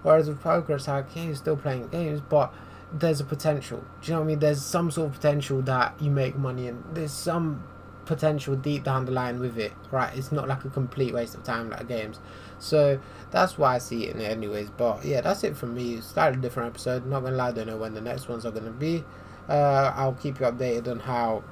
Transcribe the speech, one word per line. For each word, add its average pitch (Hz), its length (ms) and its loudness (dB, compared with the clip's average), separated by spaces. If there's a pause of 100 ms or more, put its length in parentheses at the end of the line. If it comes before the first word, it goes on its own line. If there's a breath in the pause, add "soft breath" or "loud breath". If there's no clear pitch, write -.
Whereas 156 240 8
with 151 140 -4
poker, 165 340 2
it's 135 140 -4
like, 139 160 0 (100)
yeah, 165 80 -6
you're 156 120 -2
still 151 200 0
playing 131 320 -2
games, 156 400 -2
but 143 260 4 (380 loud breath)
there's 156 300 2
a - 20 0
potential. 139 580 -2 (200)
Do - 60 -10
you 160 80 0
know 165 60 2
what 156 40 2
I - 20 2
mean? 156 120 2
There's 147 220 6
some 170 300 2
sort 160 180 0
of 139 60 -4
potential 143 460 2
that 131 400 2
you 147 100 4
make 135 240 2
money, 127 320 -2
and 120 160 -8 (100)
there's 156 200 -4
some 165 500 -2 (420)
potential 151 500 2
deep 139 280 0
down 131 220 2
the 127 60 -2
line 123 280 0
with 120 180 -2
it, 107 140 -2 (180)
right? 127 280 0
It's 131 140 -4
not 143 180 0
like 135 160 -2
a 135 40 -4
complete 127 440 0
waste 117 220 -2
of - 80 -14
time 117 280 -4
like 117 160 -8
games. 110 320 -4 (400 loud breath)
So 143 400 6 (320 loud breath)
that's 185 260 4
why 131 180 6
I - 40 2
see 117 280 -4
it - 80 -6
in 113 60 -4
it 107 40 -2
anyways. 104 440 -4
But 113 340 0
yeah, 139 180 2
that's 190 220 0
it 147 140 -2
from 120 160 -6
me. 120 220 -4
It's 113 120 -10
slightly 147 320 2
different 120 300 -4
episode. 127 380 -4
Not 135 160 -2
gonna 131 120 -2
lie, 127 120 2
I 123 60 0
don't 113 140 -4
know 110 100 -6
when 110 180 -4
the 110 60 -6
next 123 280 -6
ones 117 160 -6
are 117 60 -2
gonna 110 180 -6
be. 151 340 -2 (460 loud breath)
Uh, 139 460 6
I'll 131 180 2
keep 135 260 -6
you 135 60 2
updated 120 420 0
on 120 120 -4
how 117 520 0